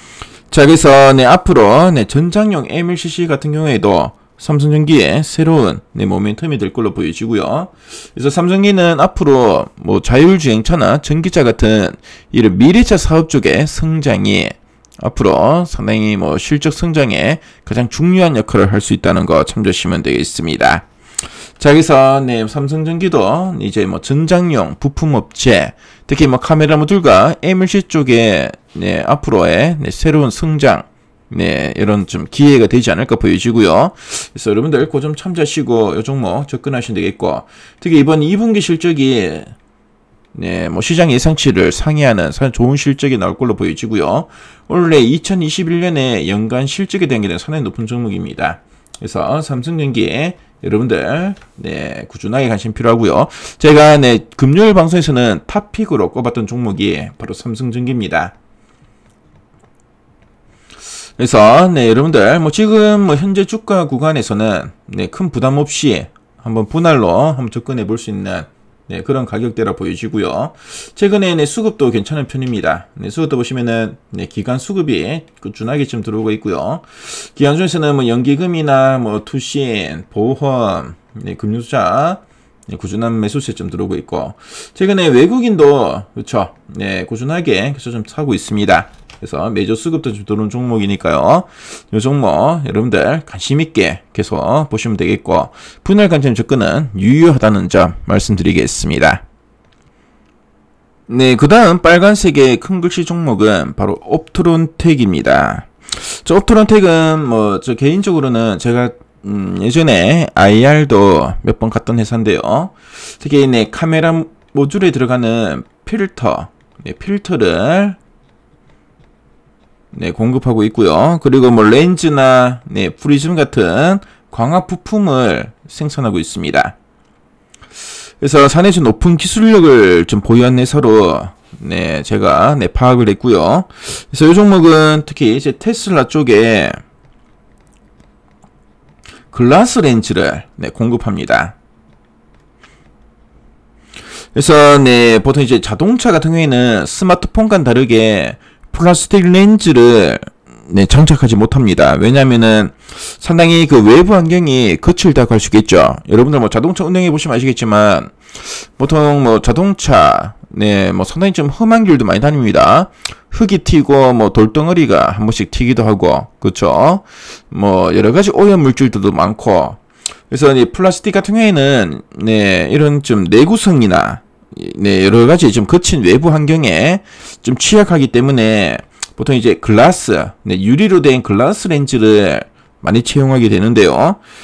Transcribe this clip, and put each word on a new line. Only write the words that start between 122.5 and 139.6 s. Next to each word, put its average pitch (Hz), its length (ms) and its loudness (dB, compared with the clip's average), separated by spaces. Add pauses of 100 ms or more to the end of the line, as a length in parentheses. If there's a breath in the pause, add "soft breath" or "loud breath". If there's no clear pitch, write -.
네, 95 260 -6
프리즘 147 440 -2
같은 139 640 0 (320 soft breath)
광학 160 360 -2
부품을 131 880 -2 (160)
생산하고 131 500 -6
있습니다. - 580 -4 (1400 loud breath)
그래서 139 300 4
사내에서 175 320 2
높은 160 360 2
기술력을 143 920 4
좀 104 140 -2
보유한 123 380 2
회사로, 110 640 2 (380)
네, 80 440 -6
제가, 98 520 0
네, 98 140 -2
파악을 123 420 2
했고요. 107 540 0 (460 loud breath)
그래서 156 200 4
이 175 40 6
종목은 160 720 4
특히 123 300 0
이제 139 220 -4
테슬라 190 460 -2
쪽에 110 680 2 (2500 loud breath)
글라스 151 500 2